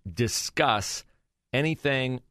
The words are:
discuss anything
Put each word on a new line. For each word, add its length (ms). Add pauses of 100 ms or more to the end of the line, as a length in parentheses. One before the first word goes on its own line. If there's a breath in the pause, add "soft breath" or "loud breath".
(120)
discuss 920 (500)
anything 760